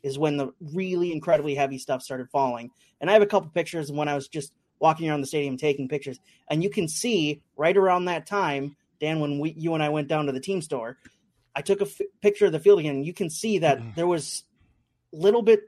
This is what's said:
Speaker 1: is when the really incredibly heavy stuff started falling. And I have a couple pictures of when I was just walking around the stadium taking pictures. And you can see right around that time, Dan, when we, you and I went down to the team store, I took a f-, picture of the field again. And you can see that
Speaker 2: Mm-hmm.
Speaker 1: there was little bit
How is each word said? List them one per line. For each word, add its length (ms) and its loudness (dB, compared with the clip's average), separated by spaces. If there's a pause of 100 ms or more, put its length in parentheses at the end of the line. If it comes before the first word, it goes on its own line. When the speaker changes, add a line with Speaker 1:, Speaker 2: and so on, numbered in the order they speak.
Speaker 1:
is 160 -8
when 180 0
the 120 -4 (260)
really 380 -2
incredibly 420 0
heavy 240 -2
stuff 240 -6
started 280 -10
falling. 400 -2 (300)
And 80 -2
I 40 4
have 100 10
a 40 6
couple 240 0
pictures 400 -4
of 60 -6
when 120 0
I 80 -2
was 100 -6
just 260 -10 (280)
walking 280 2
around 120 -2
the 80 -6
stadium 280 -2
taking 320 -2
pictures. 300 -8 (320)
And 140 0
you 40 0
can 200 -2
see 540 -2 (140)
right 200 4
around 300 4
that 200 -4
time, 480 -2 (260)
Dan, 200 -2
when 180 -2
we, 180 -4
you 180 -2
and 100 0
I 60 0
went 180 -2
down 180 0
to 60 -2
the 80 -4
team 200 -4
store, 380 -8 (560)
I 80 -6
took 180 0
a 40 2
f-, 160 -10 (200)
picture 260 2
of 60 2
the 60 -2
field 220 8
again. 160 -2
And 100 -4
you 80 -8
can 160 -4
see 280 -2
that 200 4
Speaker 2:
Mm-hmm. 160 -12
Speaker 1:
there 140 0
was 340 -2 (680)
little 300 4
bit 260 6